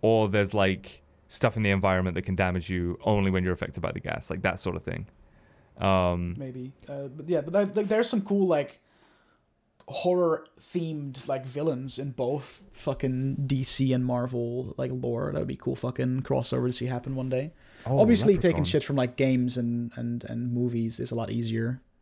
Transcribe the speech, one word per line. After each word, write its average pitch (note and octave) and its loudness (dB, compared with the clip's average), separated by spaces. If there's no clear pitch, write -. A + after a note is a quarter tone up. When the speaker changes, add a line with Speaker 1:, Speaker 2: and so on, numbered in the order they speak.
Speaker 1:
or A2 4
there's, G2+ 2
like, F#2+ 0
stuff - 2
in A2+ 2
the G#2 4
environment F#2 4
that F#2 -4
can F#2+ -2
damage F2+ 0
you F2 -2
only G2+ 4
when F#2 2
you're F2+ 2
affected F2 -6
by - -2
the - -8
gas, D#2+ -6
like, E2 -6
that F#2+ 0
sort F2+ -4
of F2+ -6
thing. - -8
Um, F2+ 2
Speaker 2:
Maybe. C3 -10
Uh, C#3 -10
but D3 -14
yeah, E3 2
but D#3+ -8
there, G3+ 2
like, G3 -2
there's A3 2
some G#3+ 0
cool, G3 2
like, D3 0
horror-themed, D#3+ -2
like, C3 -4
villains C3+ -4
in C3+ -6
both C3 -4
fucking C3+ -2
D C3+ 2
C C3 2
and B2+ 2
Marvel, B2 -2
like, C3 -2
lore. A#2+ -2
That D3+ -2
would C3+ -2
be C3 -6
cool B2+ -4
fucking B2+ -2
crossover B2+ 0
to B2 -2
see A#2+ -4
happen B2+ -4
one C3 -4
day. C3 -2
Speaker 1:
Oh, C3 2
Speaker 2:
Obviously, A3 8
taking F3 4
Speaker 1:
Leprechaun. - 2
Speaker 2:
shit - 2
from, C#3+ -2
like, B2+ 0
games B2+ 2
and, A#2+ -2
and, A#2+ -4
and A#2 -4
movies A#2+ 0
is B2 -4
a A#2+ -2
lot A2+ -4
easier, A#2 -2